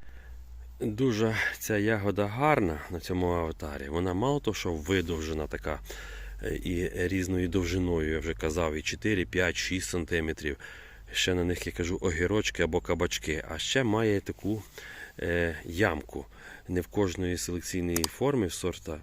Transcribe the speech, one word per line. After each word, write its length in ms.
Дуже 560
ця 180
ягода 500
гарна 640
на 100
цьому 340
аватарі. 560
Вона 240
мало 260
того, 160
що 180
видовжена 720
така, 320
е, 120
і 520
різною 400
довжиною, 640
я 80
вже 140
казав, 420
і 60
чотири, 440
п'ять, 300
шість 340
сантиметрів. 680
Ще 200
на 100
них, 240
я 60
кажу, 280
огірочки 640
або 180
кабачки. 680
А 80
ще 260
має 380
таку, 420
е, 460
ямку. 600
Не 140
в 60
кожної 500
селекційної 640
форми 460
сорта 540